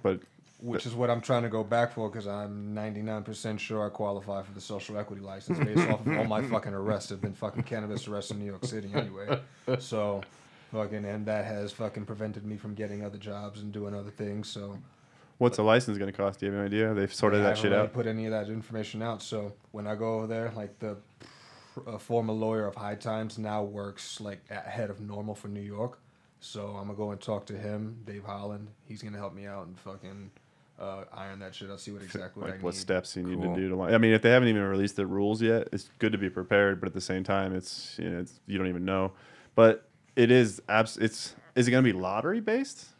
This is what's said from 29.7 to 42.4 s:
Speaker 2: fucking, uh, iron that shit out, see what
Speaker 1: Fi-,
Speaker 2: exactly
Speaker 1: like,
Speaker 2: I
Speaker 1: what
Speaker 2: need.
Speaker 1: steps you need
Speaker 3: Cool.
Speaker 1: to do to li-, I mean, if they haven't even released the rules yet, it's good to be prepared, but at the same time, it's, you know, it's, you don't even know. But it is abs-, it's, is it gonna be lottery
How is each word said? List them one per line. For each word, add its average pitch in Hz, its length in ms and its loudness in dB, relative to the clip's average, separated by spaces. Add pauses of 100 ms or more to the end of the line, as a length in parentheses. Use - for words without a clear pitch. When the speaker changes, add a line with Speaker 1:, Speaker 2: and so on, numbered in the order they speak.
Speaker 2:
fucking, 98 500 -14 (480)
uh, 98 340 -8
iron 98 280 -12
that 98 140 -12
shit 98 160 -12
out, 98 100 -12
see - 120 -12
what 101 100 -12
Speaker 1:
Fi-, - 40 -14
Speaker 2:
exactly 92 380 -12
Speaker 1:
like, 95 160 -6
Speaker 2:
I - 20 -8
Speaker 1:
what 87 120 -2
Speaker 2:
need. 95 60 -8
Speaker 1:
steps 92 360 -2
you 92 80 -4
need 90 160 -2
Speaker 3:
Cool. 87 140 0
Speaker 1:
to 95 60 -2
do 95 100 0
to 92 60 0
li-, 92 180 4
I 110 40 8
mean, 113 140 8
if 110 100 8
they 117 80 8
haven't 123 180 10
even 107 140 4
released 98 340 2
the 101 100 0
rules 101 360 2
yet, 113 300 4
it's - 160 -6 (120)
good 110 120 4
to 107 60 2
be 98 120 0
prepared, 98 500 4
but 95 80 -4
at 87 60 -4
the 95 60 -4
same 92 240 -2
time, 95 300 2
it's, - 440 -8
you 87 120 -4
know, 87 100 -2
it's, - 260 -10
you 101 120 -2
don't 92 100 2
even 90 160 -2
know. 95 280 2 (440)
But 113 320 8 (280)
it 117 140 10
is 120 380 8
abs-, 110 300 4
it's, - 360 0 (220)
is 123 100 8
it 120 60 6
gonna 127 100 8
be 120 100 6
lottery 107 480 0